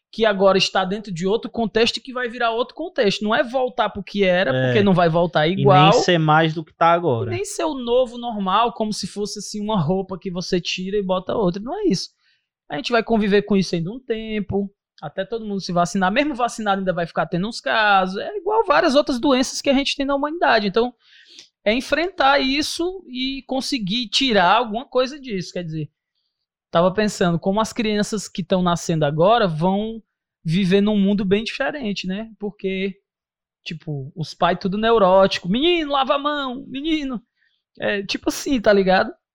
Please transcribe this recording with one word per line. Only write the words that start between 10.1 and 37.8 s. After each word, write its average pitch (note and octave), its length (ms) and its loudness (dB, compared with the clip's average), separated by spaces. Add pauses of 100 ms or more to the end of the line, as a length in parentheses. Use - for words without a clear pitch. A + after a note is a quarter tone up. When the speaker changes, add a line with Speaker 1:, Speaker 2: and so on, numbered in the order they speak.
Speaker 1:
que - 100 -10
você F3+ 320 -2
tira F#3 360 -6
e G#3 60 0
bota F#3 340 -2
outra. G3 260 0
Não D4 160 -8
é A4 60 -4
isso. G#3 240 0 (600)
A - 80 -8
gente - 140 -8
vai E3+ 140 2
conviver G#3 380 2
com G3+ 140 0
isso F#3+ 200 0
ainda E3+ 140 -4
um B3+ 100 -12
tempo, G#3+ 720 -4 (300)
até E3+ 220 -8
todo A3 220 -8
mundo G3+ 140 -4
se F3+ 120 -8
vacinar. F3+ 380 0
Mesmo C#4+ 240 0
vacinado A3 460 -2
ainda F#3 120 0
vai E3+ 140 -2
ficar E3 200 -2
tendo F3 200 -2
uns A#3 140 -10
casos. G3 560 2
É - 200 -8
igual G#4 280 0
várias D4+ 320 4
outras C#4+ 240 2
doenças C4 400 2
que C#4+ 100 0
a C4 40 4
gente C#4 220 0
tem C#4 100 -2
na C#4+ 80 0
humanidade. C#4 540 0
Então, A#3 240 0 (720)
é G#3 80 2
enfrentar C#4+ 680 2
isso D4+ 680 -4
e C4 380 -6
conseguir B3 640 -4
tirar G3+ 480 4
alguma A#3 300 -2
coisa C4 340 -2
disso. G3+ 320 -8
Quer F3+ 120 -8
dizer, D#3 260 -8 (800)
tava F3 220 2
pensando F#3 480 0
como G3 200 0
as A3 120 -4
crianças G#3 560 -2
que - 160 -8
tão F#3 180 0
nascendo E3+ 420 0
agora F3+ 440 4
vão G3 520 -2 (440)
viver F#3 360 2
num G#3 160 2
mundo G3+ 280 2
bem G3+ 180 2
diferente, C4+ 640 -6
né? G#3 320 -8
Porque, F#3+ 560 -6 (680)
tipo, D3 500 -10
os D#3+ 180 -8
pais F3 280 0
tudo G3 180 -2
neurótico. G3 720 4
"Menino, D4+ 420 0
lava C#4 240 0
a C#4+ 40 0
mão, C#4 500 -4
menino." C#4 520 -4 (600)